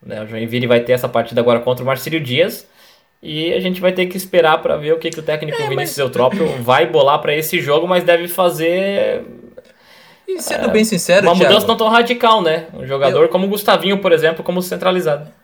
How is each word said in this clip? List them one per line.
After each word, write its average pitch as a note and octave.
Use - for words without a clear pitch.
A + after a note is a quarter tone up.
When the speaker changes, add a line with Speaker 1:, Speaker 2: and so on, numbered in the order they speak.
Speaker 1:
né? A2
O G#2+
Joinville A2+
vai A#2+
ter B2
essa B2+
partida A#2
agora A#2
contra B2+
o B2+
Marcílio C3+
Dias D3+
e D#3+
a F3+
gente F#3
vai F#3
ter F#3
que F#3
esperar D#3+
pra D3+
ver D3+
o E3
que, E3
que D#3+
o -
técnico D3+
Speaker 2:
É, C#3+
Speaker 1:
Vinícius C3+
Speaker 2:
mas -
Speaker 1:
Eutrópio C3
vai C3
bolar D3
pra D3
esse D#3
jogo, D3
mas F3+
deve E3+
fazer, F3+
Speaker 2:
E F#4
sendo -
Speaker 1:
é, -
Speaker 2:
bem G#3+
sincero, F#3+
Speaker 1:
uma E3+
mudança F#3
Speaker 2:
Thiago, G#3
Speaker 1:
não A3+
tão A3
radical, A#3
né? E3
Um C3
jogador C3+
Speaker 2:
eu E3
Speaker 1:
como F#3
o -
Gustavinho, G3
por F#3+
exemplo, D#3+
como F3+
centralizado. F3